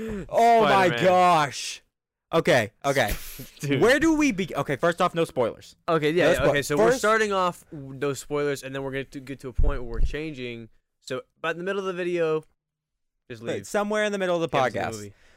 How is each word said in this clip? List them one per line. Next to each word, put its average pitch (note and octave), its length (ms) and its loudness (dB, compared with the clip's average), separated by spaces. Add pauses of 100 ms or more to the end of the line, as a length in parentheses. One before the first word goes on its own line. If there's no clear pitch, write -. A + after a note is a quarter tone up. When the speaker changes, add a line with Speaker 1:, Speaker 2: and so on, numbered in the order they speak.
(280)
Speaker 1:
Oh A#3 340 6
my F#3+ 240 4
Speaker 2:
Spider-Man. E3 180 0
Speaker 1:
gosh. F3 800 4 (500)
Okay, D3+ 380 4 (140)
okay. C3+ 280 0 (240)
Speaker 2:
<laughs> - 220 -18
Dude. C#3+ 220 -2
Speaker 1:
Where B3 180 4
do D#4+ 160 2
we D4 160 2
be-, F#3 240 -4
okay, C#3 220 -2
first E3+ 260 0
off, F3 140 0
no E3 80 0
spoilers. - 500 -4 (140)
Speaker 2:
Okay, D#3 240 2
yeah, E3+ 140 2
Speaker 1:
No D#3 60 6
Speaker 2:
yeah, B2+ 60 2
Speaker 1:
spo-, C#3 120 2
Speaker 2:
okay, C#3+ 120 0
so C#3+ 140 -2
we're G#3+ 140 4
Speaker 1:
first C4 100 2
Speaker 2:
starting G#3+ 320 2
off F#3 400 -2
w-, C3+ 260 -14
no C#3 160 -2
spoilers, D3 480 -4
and C3+ 100 -12
then C3+ 120 -8
we're C3+ 80 -8
gonna C3+ 140 -8
to - 140 -18
get C3 200 -14
to C#3 80 -12
a A#2 40 -12
point B2 300 2
where A#2+ 120 -10
we're A2+ 60 -2
changing. B2+ 680 -4 (320)
So, - 220 -8 (180)
about E3 140 -4
in E3 40 -10
the F3 60 -10
middle G3 160 -4
of F#3+ 60 -8
the F#3+ 60 -4
video, E3+ 520 -2 (840)
just A2+ 140 -14
Speaker 1:
Right, C3+ 140 -6
Speaker 2:
leave. G2+ 100 -10
Speaker 1:
somewhere G#3 380 -2
in G#3 80 -2
the G3+ 60 -4
middle F3+ 180 0
of E3 60 -2
the E3 60 -2
Speaker 2:
Get C#3 200 0
into G#2+ 100 -4
the F#2+ 80 -2
Speaker 1:
podcast, F#2+ 60 -8
Speaker 2:
movie. G#2 200 -14 (240)